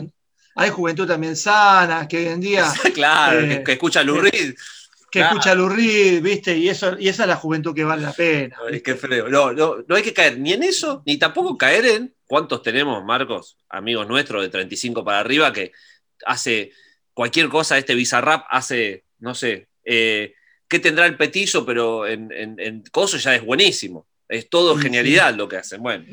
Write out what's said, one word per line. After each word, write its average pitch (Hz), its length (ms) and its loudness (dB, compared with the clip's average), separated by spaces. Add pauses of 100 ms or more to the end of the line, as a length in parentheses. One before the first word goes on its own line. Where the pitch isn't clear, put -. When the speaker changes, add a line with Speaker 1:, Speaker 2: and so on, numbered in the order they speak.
Speaker 1:
juven-, 156 100 -18 (420)
hay 202 140 2
juventud 175 380 -4
también 160 280 -2
sana, 185 720 4
que 165 100 -4
hoy 170 100 -2
en 170 140 -4
día, 185 320 2
Speaker 2:
<laughs> - 200 0
Claro, 147 480 4
Speaker 1:
eh, 151 80 0
Speaker 2:
que, 139 140 -2
que 131 100 -2
escucha 160 260 0
a 147 40 2
Lou 147 140 2
Speaker 1:
eh, 160 40 2 (100)
Speaker 2:
Reed. 147 240 -4 (560)
Speaker 1:
que 190 80 0
Speaker 2:
Claro. 165 140 4
Speaker 1:
escucha 185 180 2
a 185 40 6
Lou 185 140 2
Reed, 202 540 4
¿viste? 185 340 0
Y 175 120 2
eso, 185 280 -2
y 196 120 0
esa 202 140 -2
es 185 60 0
la 165 60 2
juventud 156 400 -4
que 156 80 -2
vale 156 200 -2
la 143 100 -8
pena, 151 520 -2
Speaker 2:
Ay, 117 80 -6
Speaker 1:
¿viste? 123 200 -6
Speaker 2:
qué - 40 -2
feo. 123 300 -4
No, 135 240 4
no, 151 240 0 (100)
no 170 100 0
hay 214 80 2
que 220 100 -4
caer 139 260 2
ni 151 140 -2
en 247 100 -2
eso, 330 420 -4
ni 147 120 -2
tampoco 320 400 -2
caer 170 280 2
en 240 300 0 (100)
cuántos 143 380 -2
tenemos, 120 400 -2
Marcos, 117 540 -4 (120)
amigos 107 380 -6
nuestros 117 340 -2
de 95 80 -4
treinta 92 240 -6
y 101 40 -10
cinco 117 260 -6
para 101 160 0
arriba, 135 320 2
que 104 220 -8 (520)
hace 117 460 -4 (420)
cualquier 123 360 0
cosa, 151 280 0
este 135 180 -2
Bizarrap 123 540 0
hace, 113 540 -4 (160)
no 123 160 -10
sé, 110 320 -6 (160)
eh, 113 500 0 (360)
¿qué 170 100 0
tendrá 165 280 2
el 156 100 -2
petizo? 156 480 -2
Pero 113 420 -2
en, 110 240 -8
en, 110 280 -12
en 110 320 -10
coso 185 260 0
ya 131 180 2
es 113 80 -2
buenísimo. 113 640 0 (220)
Es 113 200 -8
todo 170 280 4
Speaker 1:
Sí, 143 60 0
Speaker 2:
genialidad 131 480 4
Speaker 1:
sí. 107 60 -6
Speaker 2:
lo 101 120 -6
que 95 80 -8
hacen. 101 260 -12
Bueno, 101 300 -6